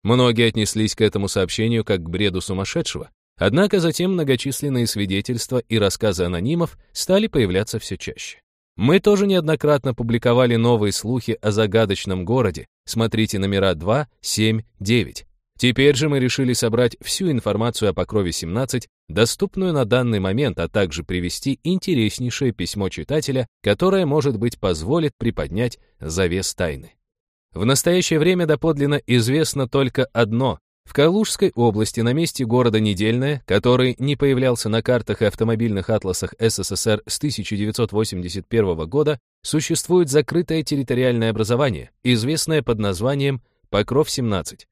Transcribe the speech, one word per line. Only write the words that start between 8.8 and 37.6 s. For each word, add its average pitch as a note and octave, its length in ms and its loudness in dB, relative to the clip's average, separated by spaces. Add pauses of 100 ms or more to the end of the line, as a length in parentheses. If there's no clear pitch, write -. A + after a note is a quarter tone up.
тоже G3+ 260 4
неоднократно D3+ 680 0
публиковали A#2+ 640 2
новые A2+ 340 4
слухи A2+ 500 -4
о G#2+ 100 2
загадочном G2 760 0
городе, A2 420 0 (180)
смотрите A2 540 0
номера G2 340 2
два, G#2 360 -2 (120)
семь, A2 420 0 (160)
девять. G#2+ 460 0 (320)
Теперь C3+ 360 4
же C#3 140 0
мы C#3+ 120 0
решили B2+ 340 0
собрать A#2 480 0
всю - 280 -2
информацию A2 600 0
о F2 40 -2
Покрове, F#2 380 -2
семнадцать, A#2 560 -4 (220)
доступную F#3+ 640 0
на C#3 100 2
данный A2+ 380 2
момент, A2 360 0
а E2+ 120 -4
также E2+ 340 -2
привести F2+ 600 -4
интереснейшее B2+ 880 -2
письмо F#2+ 340 -4
читателя, C3+ 580 -4 (160)
которое, F3+ 440 2
может C#3 320 0
быть, A#2 200 -2
позволит G#2+ 600 -2
приподнять G#2+ 600 -4 (220)
завес F2 560 -2
тайны. D#2 380 -6 (600)
В F#2+ 120 -4
настоящее E3 540 2
время F3 260 2
доподлинно D3 600 0
известно B2+ 640 0
только C3+ 460 0
одно. A#2 460 0 (260)
В - 80 -20
Калужской F#3+ 600 2
области A2 460 0
на A#2 140 2
месте D#3 320 -2
города A#2 340 2
Недельное, A2+ 680 0
который B2 540 2
не C#3 160 0
появлялся B2+ 540 0
на A2 120 0
картах A2+ 400 0
и A2 40 2
автомобильных A2 640 0
атласах G2 500 -2
С A2 240 0
С G2+ 100 -6
С F#2 140 -2
Р G#2+ 180 0
с - 140 -8
тысяча A2 380 -4
девятьсот G#2+ 340 -2